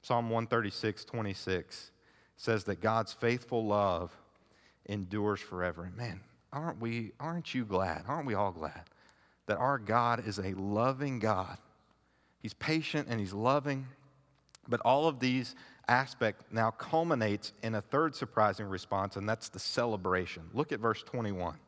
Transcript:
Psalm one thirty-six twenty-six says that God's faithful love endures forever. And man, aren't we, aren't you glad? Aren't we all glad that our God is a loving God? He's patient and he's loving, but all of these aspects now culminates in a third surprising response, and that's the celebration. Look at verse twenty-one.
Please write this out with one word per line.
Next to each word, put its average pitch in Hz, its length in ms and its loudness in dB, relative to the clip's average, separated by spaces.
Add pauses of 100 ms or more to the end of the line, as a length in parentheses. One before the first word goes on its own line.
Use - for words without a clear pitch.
Psalm 120 280 2
one 113 160 0
thirty-six 110 580 0
twenty-six 95 840 -4 (460)
says 107 280 0
that 92 160 -2
God's 110 320 2
faithful 120 540 0
love 95 500 2 (720)
endures 101 540 -2
forever. 90 440 -4
And 90 100 -10
man, 101 260 -8 (300)
aren't 147 300 -6
we, 117 400 -4
aren't 165 340 -6
you 123 120 0
glad? 92 420 0
Aren't 147 180 -2
we 117 60 -2
all 98 180 2
glad 80 340 -8 (600)
that 101 140 0
our 135 180 2
God 117 500 2
is 101 120 -4
a 95 160 -2
loving 123 640 0
God? 98 400 0 (840)
He's - 140 -10
patient 156 560 -2
and 117 100 0
he's 95 140 -4
loving, 135 540 0 (760)
but 120 140 0
all 139 260 6
of 139 140 2
these 127 340 2 (320)
aspects 123 640 2
now 113 200 4
culminates 127 840 0 (100)
in 113 120 -2
a 104 80 -2
third 151 340 2
surprising 107 480 2
response, 98 520 -2
and 101 120 -4
that's - 220 -4
the - 80 -12
celebration. 92 840 0 (100)
Look 147 180 0
at 110 80 -4
verse 110 220 0
twenty-one. 92 640 -4